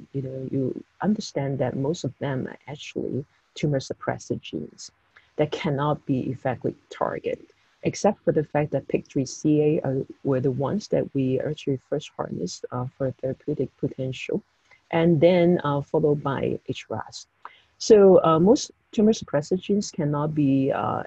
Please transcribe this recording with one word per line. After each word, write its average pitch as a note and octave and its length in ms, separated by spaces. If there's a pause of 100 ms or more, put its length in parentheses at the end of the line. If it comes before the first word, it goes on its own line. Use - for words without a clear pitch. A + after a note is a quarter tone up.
(140)
you C3+ 80
know, C3 300
you - 320 (180)
understand C#3+ 580
that B2+ 180
most C#3 260
of C3 160
them C3 280
are - 100 (100)
actually C3+ 560 (300)
tumor C#3+ 260
suppressor - 640
genes - 500 (460)
that D3+ 140
cannot D3 540
be C3 140 (120)
effectively - 440 (140)
targeted, - 560 (380)
except - 400
for D#3+ 100
the D3+ 100
fact D3+ 280
that C3+ 180
pic - 180
three C3+ 180
C D3+ 360
A D3+ 80 (180)
are, C3+ 140 (220)
were C3 180
the C3+ 100
ones C3+ 380
that C#3 240
we C3 260
actually C#3 400 (100)
first - 280
harnessed, - 540
uh, B2+ 140 (120)
for C3 140
therapeutic C3+ 640
potential, C3 640 (500)
and E3 300
then, F3 420
uh, C#3+ 180
followed D3+ 400
by C3 460
H - 220
ras. - 380 (500)
So, G3 460
uh, D#3+ 160
most G#3 320 (200)
tumor A3 220
suppressor D3+ 460
genes G3+ 320
cannot D3 440
be, C3+ 360
uh, - 360